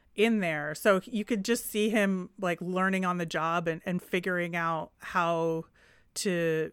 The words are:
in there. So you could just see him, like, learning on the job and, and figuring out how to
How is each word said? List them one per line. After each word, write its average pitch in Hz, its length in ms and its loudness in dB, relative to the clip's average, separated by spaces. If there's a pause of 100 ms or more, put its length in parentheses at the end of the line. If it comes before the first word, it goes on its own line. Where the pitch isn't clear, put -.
(160)
in 220 240 4
there. 151 360 -2
So 190 300 4
you 208 200 -4
could 208 180 0
just 233 240 -2
see 214 220 2
him, 196 400 2 (100)
like, 175 220 -2
learning 185 440 0
on 180 120 0
the 175 80 -2
job 165 420 0
and, 165 180 -2
and 180 160 0
figuring 175 540 -2
out 165 440 -2
how 165 640 0 (500)
to 165 580 0